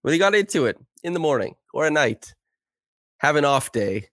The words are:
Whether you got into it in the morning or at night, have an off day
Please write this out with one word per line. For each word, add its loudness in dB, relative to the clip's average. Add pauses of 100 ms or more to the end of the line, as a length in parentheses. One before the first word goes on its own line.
Whether 0
you 0
got 2
into 0
it -4 (260)
in -4
the -4
morning -2 (180)
or -2
at 0
night, 0 (840)
have 2
an 2
off 0
day -4